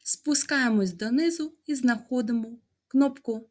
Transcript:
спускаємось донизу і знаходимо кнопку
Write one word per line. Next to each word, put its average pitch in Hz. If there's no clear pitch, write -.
спускаємось 240
донизу 311
і 294
знаходимо 233
кнопку 269